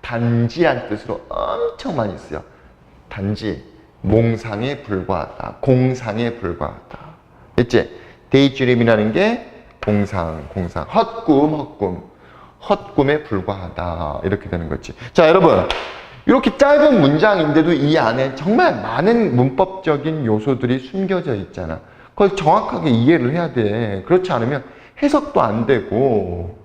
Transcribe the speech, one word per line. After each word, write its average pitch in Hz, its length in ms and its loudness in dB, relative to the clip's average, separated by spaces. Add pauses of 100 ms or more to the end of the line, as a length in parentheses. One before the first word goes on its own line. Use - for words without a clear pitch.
단지란 120 880 0
뜻으로 - 400 -6
엄청 - 680 -4
많이 107 220 -4
쓰여. - 260 -12 (640)
단지, 98 560 -6 (380)
몽상에 113 800 0
불과하다. 92 800 -6
공상에 123 720 0
불과하다. - 640 -8 (560)
됐지? - 460 0 (300)
데이드림이라는 120 840 4
게 208 340 0 (380)
공상, 85 680 -2
공상. 87 320 -6
헛꿈, 156 680 0
헛꿈. 101 540 -8 (580)
헛꿈에 147 560 0
불과하다. 87 1000 -6
이렇게 95 260 -4
되는 85 200 -6
거지. - 240 -8 (200)
자, 165 140 6
여러분. 160 400 6 (600)
이렇게 240 280 4
짧은 285 460 6
문장인데도 160 720 2
이 147 240 2
안에 131 380 0
정말 214 440 0
많은 175 560 0
문법적인 156 920 0
요소들이 120 500 0
숨겨져 175 560 -4
있잖아. 87 460 -8 (320)
그걸 196 240 2
정확하게 165 560 0
이해를 120 400 4
해야 170 220 -4
돼. 104 520 -2
그렇지 185 260 0
않으면 131 320 -2 (380)
해석도 285 400 0
안 113 240 0
되고. 98 1000 -2